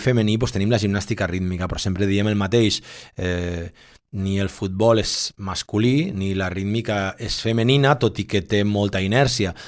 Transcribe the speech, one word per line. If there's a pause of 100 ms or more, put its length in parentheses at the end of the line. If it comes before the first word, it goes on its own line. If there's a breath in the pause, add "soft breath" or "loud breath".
femení,
pues,
tenim
la
gimnàstica
rítmica,
però
sempre
diem
el
mateix, (340 loud breath)
eh, (420 soft breath)
ni
el
futbol
és (100)
masculí,
ni
la
rítmica
és
femenina,
tot
i
que
té
molta
inèrcia. (120)